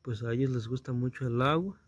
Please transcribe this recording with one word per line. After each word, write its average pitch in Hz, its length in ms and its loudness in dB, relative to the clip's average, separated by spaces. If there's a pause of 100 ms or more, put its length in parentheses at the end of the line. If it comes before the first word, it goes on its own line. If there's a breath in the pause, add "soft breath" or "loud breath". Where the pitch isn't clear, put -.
pues 110 200 -6
a 117 120 -2
ellos 131 180 2
les 117 160 -2
gusta 131 240 -4
mucho 123 340 -2
el 120 160 2
agua 160 460 2